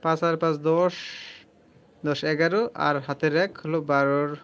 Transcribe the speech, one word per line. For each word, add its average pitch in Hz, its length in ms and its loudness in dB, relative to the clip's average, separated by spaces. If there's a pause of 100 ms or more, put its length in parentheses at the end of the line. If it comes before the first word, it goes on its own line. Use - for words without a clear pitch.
পাঁচ 160 260 2
আর 165 140 2
পাঁচ 160 120 2 (160)
দশ, 175 240 2 (1120)
দশ 147 120 -2 (140)
এগারো, 165 280 2 (260)
আর 147 100 2 (100)
হাতের 143 280 -2 (100)
এক 196 80 -6 (100)
হলো 160 160 -2 (120)
বারোর 143 400 2 (140)